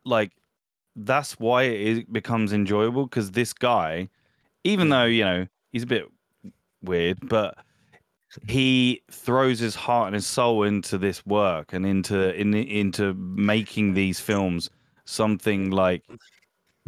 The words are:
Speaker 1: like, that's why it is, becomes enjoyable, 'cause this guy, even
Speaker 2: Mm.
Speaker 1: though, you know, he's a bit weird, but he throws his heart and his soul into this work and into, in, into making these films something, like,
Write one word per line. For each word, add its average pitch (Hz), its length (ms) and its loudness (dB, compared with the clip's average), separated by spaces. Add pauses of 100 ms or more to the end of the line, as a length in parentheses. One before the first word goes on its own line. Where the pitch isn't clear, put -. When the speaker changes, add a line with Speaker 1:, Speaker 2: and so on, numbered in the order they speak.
Speaker 1:
like, 110 260 0 (640)
that's 131 440 -2
why 123 240 2
it 113 180 -2
is, 113 240 0
becomes 110 480 -2
enjoyable, 107 540 0
'cause 104 240 -4
this 113 220 -2
guy, 92 560 -2 (540)
even 185 240 2
Speaker 2:
Mm. 147 40 4
Speaker 1:
though, 127 140 4
you 117 200 4
know, 92 220 0 (240)
he's 120 120 -4
a 123 40 -10
bit 127 200 -2 (760)
weird, 90 360 0 (100)
but 107 300 0 (920)
he 127 540 2 (100)
throws 127 480 0
his 113 160 -2
heart 120 320 0
and 101 80 -4
his 101 120 -2
soul 117 360 2
into 104 340 0
this 95 280 -2
work 98 480 0
and 92 120 -2
into, 95 540 0
in, 104 140 2
into 101 640 -2
making 101 800 0
these 95 240 0
films 95 500 -2 (360)
something, 101 640 -2
like, 92 320 2 (840)